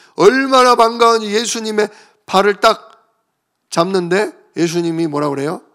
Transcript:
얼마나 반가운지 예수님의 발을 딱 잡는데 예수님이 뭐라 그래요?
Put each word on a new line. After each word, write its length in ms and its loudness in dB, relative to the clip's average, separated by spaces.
얼마나 600 2
반가운지 500 2
예수님의 640 -4
발을 340 0
딱 500 -2
잡는데 600 -2
예수님이 520 -2
뭐라 200 -4
그래요? 340 -6